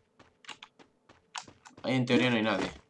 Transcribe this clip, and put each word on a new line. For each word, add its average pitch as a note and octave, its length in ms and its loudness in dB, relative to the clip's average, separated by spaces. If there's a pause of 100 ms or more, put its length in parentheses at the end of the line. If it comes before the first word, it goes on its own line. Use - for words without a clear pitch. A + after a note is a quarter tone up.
(1800)
Ahí B2+ 140 -2
en B2 100 2
teoría B2 240 4
no A#2+ 60 2
hay G#2+ 80 2
nadie. F#2+ 280 0 (180)